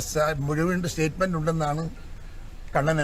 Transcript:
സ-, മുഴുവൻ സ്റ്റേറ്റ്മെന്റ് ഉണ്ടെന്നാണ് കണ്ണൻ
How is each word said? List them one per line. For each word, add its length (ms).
സ-, 280
മുഴുവൻ 340
സ്റ്റേറ്റ്മെന്റ് 460
ഉണ്ടെന്നാണ് 440
കണ്ണൻ 300